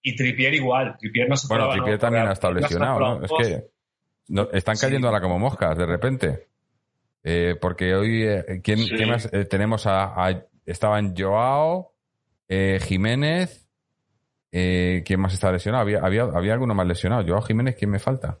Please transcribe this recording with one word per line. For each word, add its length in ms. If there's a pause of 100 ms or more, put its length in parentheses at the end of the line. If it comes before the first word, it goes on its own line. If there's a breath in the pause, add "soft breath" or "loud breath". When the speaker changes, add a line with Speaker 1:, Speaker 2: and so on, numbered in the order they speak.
Speaker 1:
Y 120
Trippier 400
igual. 440
Trippier 300
no 80
se 120
Speaker 2:
Bueno, 160
Speaker 1:
fue 60
a 40
Speaker 2:
Trippier 240
Speaker 1:
balón, 20
Speaker 2:
también 220
Speaker 1:
Correa 80
Speaker 2:
ha 20
estado 220
Speaker 1:
no 60
se 80
fue 80
a 20
Speaker 2:
lesionado, 220
¿no? 60
Speaker 1:
balón. 180
Speaker 2:
Es 60 (180)
que 160 (640)
no, 240
están 240
Speaker 1:
Sí. 100
Speaker 2:
cayendo 220
ahora 120
como 200
moscas, 360
de 100
repente. 600 (760)
Eh, 360
porque 360
hoy, 260
eh, 400
¿quién, 160
Speaker 3:
Sí. 180
Speaker 2:
qué 100
más? 260
Eh, 140
tenemos 420
a, 160 (240)
a, 160 (200)
estaban 520
Joao, 760 (560)
eh, 320
Jiménez, 880 (840)
eh, 520
¿quién 160
más 140
está 160
lesionado? 320
Había, 180
había, 220
había 300
alguno 220
más 120
lesionado. 400
Joao 160
Jiménez, 340
¿quién 140
me 80
falta? 420